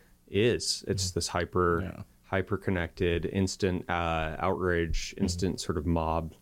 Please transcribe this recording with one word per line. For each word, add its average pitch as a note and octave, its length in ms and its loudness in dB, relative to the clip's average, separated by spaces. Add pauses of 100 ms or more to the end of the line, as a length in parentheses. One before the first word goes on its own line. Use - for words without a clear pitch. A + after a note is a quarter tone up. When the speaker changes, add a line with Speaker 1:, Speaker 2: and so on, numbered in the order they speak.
(280)
Speaker 1:
is. - 600 2
It's F#2 220 0
Speaker 2:
Mm-hmm. - 80 -6
Speaker 1:
this E2+ 100 -2
hyper, F2 540 2
Speaker 3:
Yeah. F2+ 200 -8 (200)
Speaker 1:
hyper F#2+ 340 -2
connected, F2 680 0
instant, F#2 640 0
uh, E2 480 0
outrage, F2 760 0
Speaker 2:
Mm-hmm. - 100 -2
Speaker 1:
instant F2 360 0
sort - 160 -2
of D#2+ 80 -2
mob D#2+ 580 0